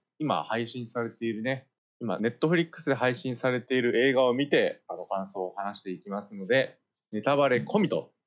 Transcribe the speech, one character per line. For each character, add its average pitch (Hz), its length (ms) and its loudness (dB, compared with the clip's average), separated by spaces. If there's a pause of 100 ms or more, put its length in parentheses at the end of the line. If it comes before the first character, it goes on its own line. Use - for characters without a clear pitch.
(180)
今 104 260 0
配 113 220 -2
信 117 200 -8
さ 117 180 -4
れ 113 60 -4
て 117 160 -8
い 113 80 0
る 107 80 -6
ね、 131 260 -4 (320)
今、 110 180 -2
Netflix 156 680 0
で 139 60 2
配 123 220 2
信 127 200 -6
さ 127 140 0
れ 123 120 0
て 127 140 -2
い 127 60 4
る 120 260 4
映 135 60 4
画 131 120 6
を 123 80 4
見 143 160 0
て、 110 380 2
あ 90 80 -10
の、 87 100 -10
感 98 220 -4
想 95 140 -8
を 90 160 -4
話 101 220 -8
し - 40 -20
て 98 80 -8
い 85 80 -8
き 101 100 -18
ま 101 120 -6
す 104 140 -14
の 95 120 -10
で、 127 300 0 (340)
ネ 107 100 -4
タ 143 140 2
バ 139 140 4
レ 123 80 4
込 - 220 0
み 175 100 2
と - 240 -4 (140)